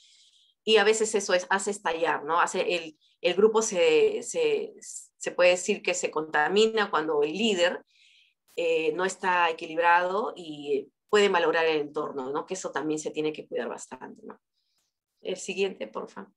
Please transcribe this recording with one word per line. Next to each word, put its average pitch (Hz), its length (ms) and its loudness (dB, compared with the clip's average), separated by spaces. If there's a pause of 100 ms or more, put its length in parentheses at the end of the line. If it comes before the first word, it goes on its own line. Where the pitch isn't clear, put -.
(640)
y 214 140 4
a 202 60 6
veces 220 300 2
eso 202 200 0
es, 180 160 2
hace 202 220 0
estallar, 165 520 -2
¿no? 160 160 0
Hace 170 220 0 (140)
el, 165 220 -8 (240)
el 175 120 2
grupo 214 280 4
se, 156 600 4
se, 151 500 -2 (500)
se 170 80 -4
puede 180 200 6
decir 180 300 -2
que 180 120 -2
se 165 180 -4
contamina 190 800 2
cuando 156 340 0
el 156 80 -2
líder, 180 500 0 (760)
eh, 160 360 0
no 180 120 -2
está 180 440 0
equilibrado 170 840 0
y 147 560 -6 (180)
puede 202 200 4
malograr 170 360 2
el 160 140 2
entorno, 143 500 -6
¿no? 160 160 -6
Que 185 100 -8
eso 170 160 -10
también 156 280 -4
se 160 120 -8
tiene 151 200 -4
que - 160 -14
cuidar - 220 -8
bastante, - 560 -16
¿no? - 160 -18 (800)
El 185 160 -8
siguiente, 190 500 -6
por - 220 -12
favor. - 280 -18